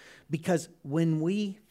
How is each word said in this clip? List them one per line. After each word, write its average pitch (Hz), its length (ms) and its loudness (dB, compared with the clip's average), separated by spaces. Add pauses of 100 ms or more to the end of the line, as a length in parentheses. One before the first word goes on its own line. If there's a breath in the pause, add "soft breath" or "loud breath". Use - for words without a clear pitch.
(300 loud breath)
because 165 400 0 (140)
when 160 360 2
we 196 400 -2 (120)